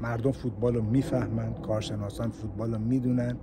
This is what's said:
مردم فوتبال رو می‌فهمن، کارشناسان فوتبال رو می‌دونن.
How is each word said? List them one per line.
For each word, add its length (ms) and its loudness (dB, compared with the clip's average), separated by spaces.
مردم 320 2
فوتبال 420 0
رو 80 2
می‌فهمن، 720 2
کارشناسان 760 -2
فوتبال 440 -4
رو 60 -2
می‌دونن. 640 2